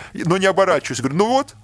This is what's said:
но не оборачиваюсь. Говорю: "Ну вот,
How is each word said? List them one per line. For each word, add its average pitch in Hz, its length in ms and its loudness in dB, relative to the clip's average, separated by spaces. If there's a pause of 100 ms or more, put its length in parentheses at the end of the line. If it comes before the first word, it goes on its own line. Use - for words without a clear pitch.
(140)
но 185 240 0
не 190 100 0
оборачиваюсь. 170 540 0
Говорю: 139 160 -2
"Ну 208 100 4
вот, 269 360 0